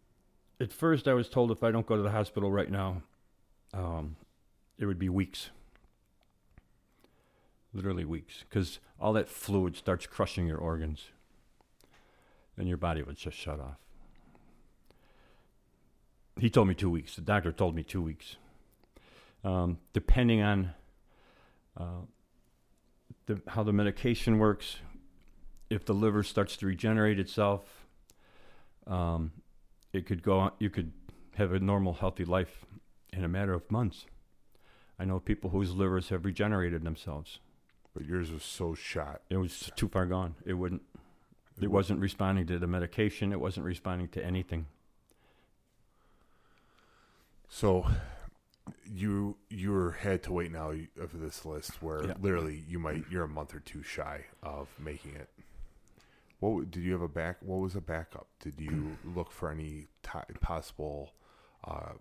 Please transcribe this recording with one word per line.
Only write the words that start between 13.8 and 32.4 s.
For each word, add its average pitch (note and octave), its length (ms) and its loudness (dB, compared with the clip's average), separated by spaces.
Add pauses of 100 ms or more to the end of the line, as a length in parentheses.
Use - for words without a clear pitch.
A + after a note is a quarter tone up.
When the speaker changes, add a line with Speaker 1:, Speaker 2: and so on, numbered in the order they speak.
Speaker 1:
He A2+ 140 4
told G#2 180 8
me F#2 60 4
two F#2 160 2
weeks. E2 260 -4
The F2+ 60 -10
doctor F2+ 300 2
told F2 220 2
me D#2+ 80 -2
two F#2 200 -4
weeks. - 340 -8 (1080)
Um, F2+ 340 2 (140)
depending A#2 500 8
on, G2 320 2 (1040)
uh, F2 260 -8 (1200)
the, G#2 220 -4
how A2+ 140 0
the G#2 100 4
medication G#2+ 640 4
works, G#2+ 400 4 (920)
if G#2 140 -2
the G#2 100 2
liver G#2 280 4
starts G2 360 0
to G2+ 80 -2
regenerate G#2+ 540 4
itself, G2+ 640 0 (1000)
um, E2+ 460 0 (600)
it F#2 140 -2
could F2+ 160 0
go F#2+ 180 6
on, F#2+ 180 2
you G#2 120 2
could E2 220 -4 (420)
have F#2+ 180 2
a F#2+ 80 2
normal, G2 340 4
healthy F#2 300 -2
life F2 400 0 (480)